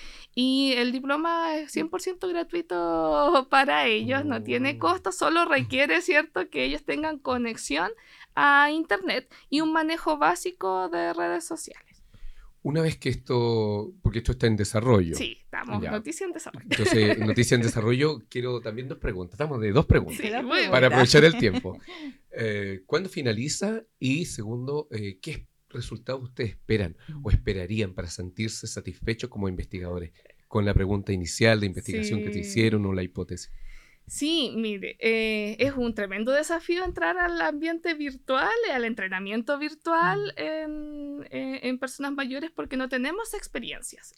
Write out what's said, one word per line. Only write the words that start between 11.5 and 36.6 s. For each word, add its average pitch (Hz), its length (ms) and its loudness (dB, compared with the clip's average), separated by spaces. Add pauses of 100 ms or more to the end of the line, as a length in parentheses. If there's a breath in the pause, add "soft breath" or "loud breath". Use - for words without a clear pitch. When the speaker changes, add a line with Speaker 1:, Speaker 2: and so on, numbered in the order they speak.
Speaker 2:
Una 151 200 0
vez 160 160 0
que - 120 -2
esto, 117 840 0 (100)
porque 113 160 2
esto 117 140 0
está 120 160 2
en 110 80 4
desarrollo. 104 580 4
Speaker 1:
Sí, 110 260 -6
estamos, - 400 -6
Speaker 2:
Ya. - 120 -4
Speaker 1:
noticia 285 340 -6
en 349 60 -6
desarrollo. - 360 -12
Speaker 2:
Entonces, 107 500 4
Speaker 1:
<laughs> 107 180 2
Speaker 2:
noticia 120 180 4
en 120 80 4
desarrollo, 120 640 2
quiero 123 320 -4
también 117 280 -8
dos 147 100 -10
preguntas. 92 360 -6
Estamos 147 260 -4
de 107 100 2
dos 143 160 6
preguntas - 340 4
Speaker 1:
Sí, 208 100 -4
Speaker 3:
Dos 240 120 -2
Speaker 1:
muy 277 160 0
bien. 330 140 2
Speaker 2:
para 127 160 8
Speaker 3:
preguntas. 127 260 6
Speaker 2:
aprovechar 151 100 12
el 160 140 8
tiempo. 92 400 0
Speaker 3:
<laughs> 320 440 -14 (160)
Speaker 2:
Eh, 101 460 -4
¿cuándo 180 240 -2
finaliza? 147 760 -2 (160)
Y 139 280 0
segundo, 123 640 -6
eh, 101 320 -8
¿qué - 240 -10 (240)
resultados 127 520 -8
ustedes 123 280 -6
esperan 98 440 -2 (280 loud breath)
o 107 80 -2
Speaker 3:
Mm. - 20 8
Speaker 2:
esperarían 95 600 0
para 87 140 -8
sentirse 101 580 -8
satisfechos 110 640 -6
como 101 180 -4
investigadores 87 640 -6 (340 soft breath)
con 104 200 0
la 101 80 2
pregunta 98 400 2
inicial 107 460 4
de 101 60 0
investigación 107 540 -4
que 208 140 -6
se - 0 -
Speaker 1:
Sí. 202 60 -4
Speaker 2:
hicieron 113 440 2
o 95 80 0
la 92 100 -2
hipótesis? 90 480 -8 (560 soft breath)
Speaker 1:
Sí, 302 480 -2
mire, 214 460 -6
eh, 220 580 0
es 269 180 2
un 233 180 -2
tremendo 208 360 -4
desafío 339 540 0